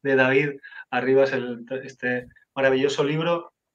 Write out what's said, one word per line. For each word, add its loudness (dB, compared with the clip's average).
de 2
David 2
Arribas, 2
el, -6
este -6
maravilloso 2
libro -2